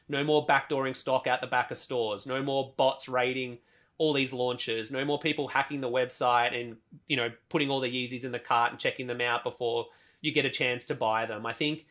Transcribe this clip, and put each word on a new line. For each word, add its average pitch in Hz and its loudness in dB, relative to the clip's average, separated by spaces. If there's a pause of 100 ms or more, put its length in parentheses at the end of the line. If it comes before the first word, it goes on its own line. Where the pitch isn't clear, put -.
(100)
No 143 0
more 151 4
backdooring 139 2
stock 131 0
out 123 2
the 131 -4
back 123 0
of 120 -4
stores. 110 -2
No 135 -2
more 135 -2
bots 135 2
raiding 127 0 (380)
all 156 4
these 135 2
launches. 123 -2
No 135 -2
more 147 0
people 147 0
hacking 139 0
the 131 -2
website 123 2
and, 117 -8 (300)
you 143 0
know, 117 0 (180)
putting 143 0
all 135 0
the 131 0
Yeezys 123 -4
in 127 -6
the 120 -6
cart 120 2
and 120 -12
checking 131 -2
them 123 -4
out 120 0
before 117 -2 (340)
you 151 -2
get 143 4
a 135 0
chance 123 -2
to 135 -4
buy 113 0
them. 110 -6
I 113 -2
think 151 -4